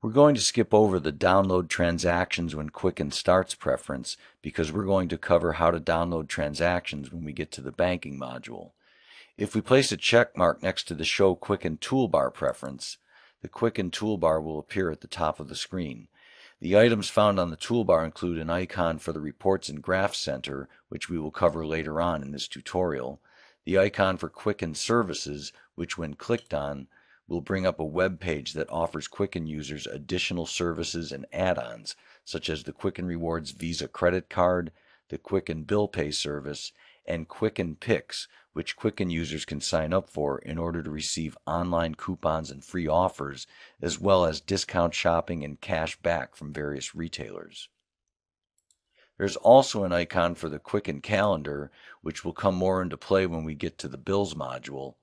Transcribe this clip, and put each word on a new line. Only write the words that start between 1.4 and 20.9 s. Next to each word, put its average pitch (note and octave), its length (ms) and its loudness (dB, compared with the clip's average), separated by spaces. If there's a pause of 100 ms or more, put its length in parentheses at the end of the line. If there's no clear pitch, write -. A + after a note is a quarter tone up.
Transactions E2+ 880 0
when D2+ 140 -6
Quicken E2 400 -2
Starts F#2 440 2
preference - 600 -4 (240)
because D#2 320 -2
we're G2 140 -2
going F#2+ 240 2
to E2 80 -4
cover E2+ 340 4
how E2 180 4
to E2+ 80 0
download E2 480 0
transactions D2 840 -2
when E2+ 100 -10
we D2+ 120 -8
get D2+ 180 -6
to - 80 -14
the C2+ 100 -8
banking F2 480 -2
module. B1 520 -12 (680)
If G#2 180 -4
we A2 60 4
place C3 320 6
a G2 60 -4
check - 400 4
mark E2+ 240 4
next F#2 220 -2
to E2+ 100 -6
the D#2 100 -6
Show F#2+ 300 4
Quicken E2+ 420 -2
Toolbar F#2 560 2
preference, - 640 -6 (460)
the F2+ 60 -12
Quicken G#2+ 420 -2
Toolbar E2 520 2
will D#2 160 -6
appear F#2 320 -2
at D2+ 120 -8
the - 40 -20
top D#2 320 -2
of C#2+ 120 -12
the C2+ 40 -12
screen. C#2+ 540 -8 (540)
The F#2+ 160 6
items A2+ 320 6
found G#2 280 6
on F2 120 0
the D#2+ 80 -8
toolbar F#2 440 2
include E2 360 -4
an D#2+ 100 -4
icon E2+ 520 -2
for E2 120 -6
the D#2 80 -6
Reports E2 480 0
and C#2+ 140 -10
Graphs F#2+ 360 0
Center, C2+ 520 -6 (180)
which - 220 -10